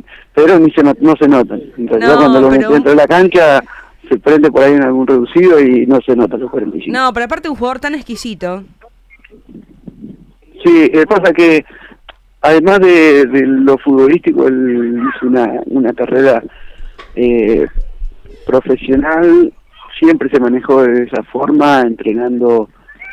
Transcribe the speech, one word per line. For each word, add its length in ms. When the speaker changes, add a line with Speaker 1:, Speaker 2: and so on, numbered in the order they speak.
Speaker 1:
pero 240
ni 140
se 100
not-, 160
no 180
se 120
nota. 260
En 320
realidad, 280
Speaker 2:
No, 40
Speaker 1:
cuando 220
lo 80
Speaker 2:
pero 120
Speaker 1:
mete 120
dentro 180
de 60
la 100
cancha, 560
se 100
prende 320
por 140
ahí 80
en 100
algún 240
reducido 540
y 260
no 140
se 160
nota 200
los 140
cuarenta 260
y 60
cinco. 160
Speaker 2:
No, 140
pero 140
aparte 220
un 60
jugador 240
tan 160
exquisito. 720
Speaker 1:
Sí, 280
eh, 160
pasa 240
que, 320
además 400
de, 460
de 200
lo 320
futbolístico, 680
él 520
hizo 120
una, 400
una 260
carrera, 500
eh, 540
profesional, 1080
siempre 300
se 100
manejó 420
de 220
esa 180
forma, 600
entrenando 840